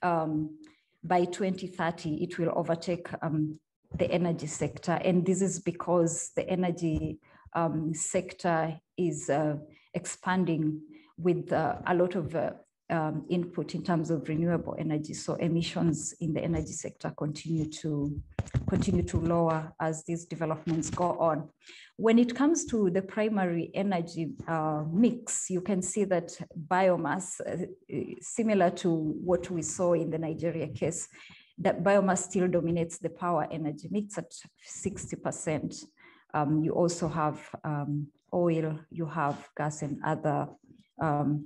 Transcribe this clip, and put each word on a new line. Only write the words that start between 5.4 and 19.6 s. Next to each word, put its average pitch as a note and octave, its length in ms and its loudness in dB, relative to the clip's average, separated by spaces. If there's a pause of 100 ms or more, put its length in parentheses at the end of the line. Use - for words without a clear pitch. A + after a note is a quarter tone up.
is E3+ 180 0
because E3+ 760 0
the - 120 -2
energy, E3+ 680 0 (380)
um, D#3+ 380 0
sector E3 880 -2 (180)
is, D#3 320 -2
uh, D3+ 260 2 (380)
expanding E3 880 0 (360)
with, E3 360 2
uh, D#3 240 2 (100)
a F3+ 80 4
lot F3+ 200 4
of, D#3+ 200 -2
uh, - 160 0 (380)
um, D#3 400 0
input E3+ 440 -2
in D#3+ 100 -4
terms E3 280 2
of D3 160 0
renewable E3+ 500 0
energy. D3+ 360 -2
So - 220 -4
emissions E3 840 0
in D#3 140 -2
the - 100 -2
energy D#3+ 300 -2
sector - 440 -8
continue D#3 520 -2 (120)
to, D3 400 -2 (460)
continue F3+ 360 2
to E3+ 140 0
lower E3 600 2